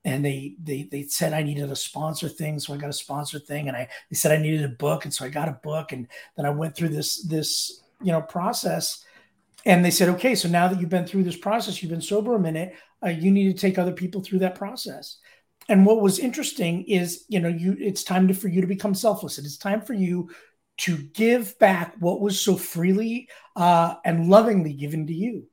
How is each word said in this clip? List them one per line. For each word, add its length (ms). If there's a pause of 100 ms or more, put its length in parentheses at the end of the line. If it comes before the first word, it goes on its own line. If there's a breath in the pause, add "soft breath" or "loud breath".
and 220
they, 300 (100)
they, 200
they 180
said 320
I 80
needed 280
a 60
sponsor 500
thing, 320
so 140
I 60
got 100
a 60
sponsor 440
thing, 300
and 80
I, 100 (220 loud breath)
they 60
said 180
I 80
needed 240
a 40
book, 360
and 80
so 140
I 20
got 180
a 160
book, 300
and 160 (300 loud breath)
then 80
I 40
went 240
through 140
this, 280
this, 680 (200)
you 80
know, 120
process, 840 (600 soft breath)
and 180
they 60
said, 180
"Okay, 260
so 140
now 200
that 120
you've 80
been 180
through 180
this 120
process, 460
you've 80
been 100
sober 340
a 60
minute, 360 (280 loud breath)
uh, 60
you 200
need 240
to 60
take 160
other 160
people 300
through 160
that 160
process." 640 (500 soft breath)
And 160
what 160
was 180
interesting 680
is, 440
you 100
know, 120
you, 280
it's 240
time 260
to, 40
for 160
you 140
to 40
become 280
selfless. 440
It 60
is 140
time 240
for 100
you 380 (480 loud breath)
to 180
give 640
back 420
what 220
was 180
so 160
freely, 720 (260 loud breath)
uh, 420 (100)
and 240
lovingly 420
given 360
to 40
you. 400